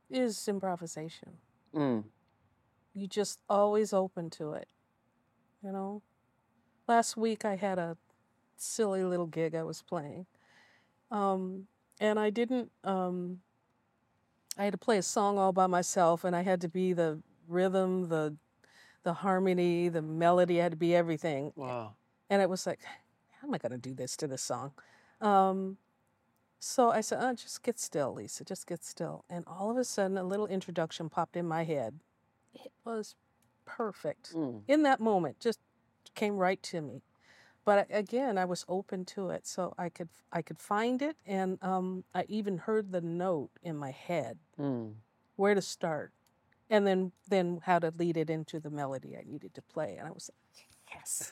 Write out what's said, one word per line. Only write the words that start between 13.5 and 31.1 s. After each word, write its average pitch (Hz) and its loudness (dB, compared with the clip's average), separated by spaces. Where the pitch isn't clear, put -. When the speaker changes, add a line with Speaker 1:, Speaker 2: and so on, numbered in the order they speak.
Speaker 1:
I 196 -2
had 208 2
to 190 -6
play 220 2
a 185 4
song 202 2
all 190 6
by 185 6
myself, 175 4
and 180 0
I 175 2
had 185 2
to 175 -4
be 185 2
the 160 0
rhythm, 185 2
the, 151 0
the 170 0
harmony, 180 4
the 165 0
melody, 170 6
I 170 4
had 175 2
to 165 -8
be 170 4
everything. 156 2
Speaker 2:
Wow. 123 -8
Speaker 1:
And 202 6
it 185 6
was 185 -2
like, 175 -4
"How 277 -12
am 285 -2
I 185 -2
gonna 127 -4
do 127 -10
this 127 -8
to 156 -4
this 131 -6
song?" 131 -6
Um, 190 4
so - 4
I 220 2
said, 214 -2
"Oh, 254 2
just - -14
get - -4
still, 135 -2
Lisa, - -10
just - -10
get 175 -8
still." - -8
And 175 -8
all 190 -6
of 240 0
a 254 0
sudden, 196 0
a 185 -2
little 196 -2
introduction 175 -4
popped - -2